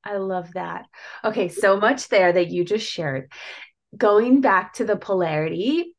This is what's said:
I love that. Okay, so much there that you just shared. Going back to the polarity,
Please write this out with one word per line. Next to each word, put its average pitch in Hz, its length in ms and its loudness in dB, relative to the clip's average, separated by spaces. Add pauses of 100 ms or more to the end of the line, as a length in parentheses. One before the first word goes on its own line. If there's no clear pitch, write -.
(140)
I 202 40 -4
love 185 360 -6
that. 175 320 -10 (400)
Okay, 220 240 -2
so 196 280 2
much 240 300 0
there 185 240 4
that 175 180 2
you 175 140 -2
just 208 260 -2
shared. 139 400 -6 (640)
Going 226 440 4
back 196 360 2
to 233 100 -4
the 202 100 0
polarity, 180 1040 -2